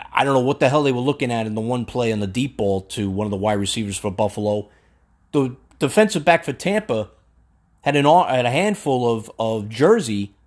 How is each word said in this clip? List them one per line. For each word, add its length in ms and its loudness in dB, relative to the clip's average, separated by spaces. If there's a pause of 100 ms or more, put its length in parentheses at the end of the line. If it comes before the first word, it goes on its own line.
(140)
I 100 2
don't 100 0
know 60 4
what 220 0
the 80 6
hell 140 2
they 100 2
were 80 -2
looking 300 -2
at 140 -2
in 100 -6
the 60 -4
one 220 -2
play 300 -2
on 80 -2
the 60 -2
deep 280 -4
ball 260 0
to 280 -4
one 180 -2
of 40 -4
the 60 -4
wide 160 0
receivers 440 -4
for 140 -4
Buffalo. 580 -2 (640)
The 240 0 (220)
defensive 440 2
back 220 4
for 80 -4
Tampa 560 -2 (720)
had 140 0
an 100 4
ar-, 220 6
had 180 2
a 60 0
handful 600 0
of, 260 -4
of 300 -2
jersey, 640 2 (140)